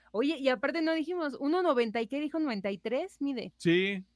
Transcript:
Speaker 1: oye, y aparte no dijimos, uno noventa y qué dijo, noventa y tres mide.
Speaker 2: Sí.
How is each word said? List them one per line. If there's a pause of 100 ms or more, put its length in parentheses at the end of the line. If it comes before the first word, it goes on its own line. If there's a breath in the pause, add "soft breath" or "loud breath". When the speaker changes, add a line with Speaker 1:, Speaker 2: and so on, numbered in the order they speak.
(120)
Speaker 1:
oye,
y
aparte
no
dijimos,
uno
noventa
y
qué
dijo,
noventa
y
tres
mide.
Speaker 2:
Sí. (120)